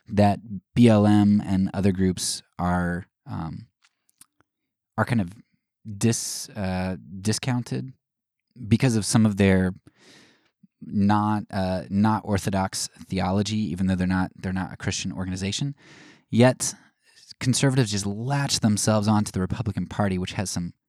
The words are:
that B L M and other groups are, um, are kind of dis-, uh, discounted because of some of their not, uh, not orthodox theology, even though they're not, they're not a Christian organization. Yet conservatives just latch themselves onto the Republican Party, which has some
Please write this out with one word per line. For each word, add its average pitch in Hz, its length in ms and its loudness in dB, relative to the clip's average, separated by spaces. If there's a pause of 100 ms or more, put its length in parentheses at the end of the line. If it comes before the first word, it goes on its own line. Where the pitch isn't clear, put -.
that 101 320 2 (340)
B 120 140 8
L 104 180 6
M 104 380 6
and 95 280 0
other 98 200 2
groups 92 500 -2 (160)
are, 87 480 -2 (240)
um, 95 360 -10 (1300)
are 110 80 0
kind 120 160 0
of 87 100 -4 (560)
dis-, 110 640 -2
uh, 92 460 -4 (240)
discounted 123 720 -4 (760)
because 113 300 2
of 104 80 0
some 110 200 4
of 104 120 2
their 95 360 4 (1080)
not, 104 720 0
uh, 92 400 -2
not 107 340 2
orthodox 95 640 -2 (200)
theology, 98 500 -2
even 92 300 -2
though 92 80 2
they're 92 100 0
not, 92 300 0
they're 95 160 -8
not 92 200 -6
a - 40 -16
Christian - 360 -6
organization. 98 600 -6 (560)
Yet 120 440 2 (680)
conservatives 127 500 2
just 101 160 -4
latch 135 540 -4
themselves 107 480 2
onto 104 240 2
the 95 80 -4
Republican 92 460 -4
Party, 98 320 -2
which 92 160 -6
has 98 160 -4
some 87 240 -6 (140)